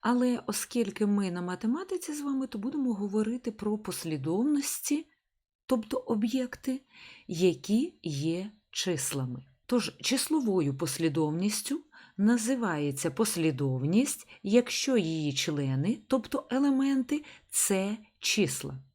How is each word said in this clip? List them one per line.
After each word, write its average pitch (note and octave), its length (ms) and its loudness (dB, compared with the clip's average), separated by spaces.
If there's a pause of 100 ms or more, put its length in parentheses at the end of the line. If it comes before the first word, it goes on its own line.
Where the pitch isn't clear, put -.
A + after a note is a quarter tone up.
Але B3 440 4
оскільки G#3+ 580 -2
ми G3+ 260 2
на F3+ 100 -4
математиці C#4+ 720 -4
з D4 80 -8
вами, C4+ 260 -2
то A3+ 100 -8
будемо B3+ 360 -2
говорити G#3+ 580 -2
про G#3+ 260 -2
послідовності, G#3+ 1300 -2 (580)
тобто C4 320 0
об'єкти, B3 840 -2 (460)
які F#3 680 2 (100)
є E3 480 -4 (200)
числами. C3+ 720 -4 (220)
Тож - 360 0
числовою G#3 760 2
послідовністю E3 1040 0 (360)
називається G3+ 960 2
послідовність, D#3 1160 0 (160)
якщо A#3+ 540 2
її D#3+ 360 0
члени, C#3+ 760 0
тобто C4 420 -2
елементи, C4+ 760 2 (260)
це G3+ 480 0 (220)
числа. - 600 0 (160)